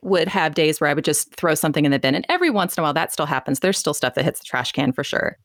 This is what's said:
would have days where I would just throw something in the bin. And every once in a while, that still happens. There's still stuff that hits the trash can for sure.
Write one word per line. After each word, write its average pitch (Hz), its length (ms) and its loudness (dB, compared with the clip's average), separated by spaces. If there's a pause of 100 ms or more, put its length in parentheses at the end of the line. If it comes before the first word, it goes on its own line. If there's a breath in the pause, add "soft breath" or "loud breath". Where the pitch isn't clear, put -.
would 180 240 2
have 165 260 0
days 156 260 2
where 147 100 2
I 143 40 2
would 143 120 0
just - 300 -2
throw 160 200 0
something 151 280 2
in 143 80 4
the 139 80 2
bin. 135 160 2
And - 140 -4
every 349 200 2
once 196 280 0
in 175 40 0
a - 20 0
while, 147 100 0
that 160 180 -2
still 156 140 -4
happens. 139 340 -2
There's 190 180 0
still 147 160 -2
stuff 123 220 -2
that 139 100 0
hits 208 140 -2
the - 60 -16
trash 123 260 -4
can 135 200 0
for 139 120 -4
sure. - 420 -4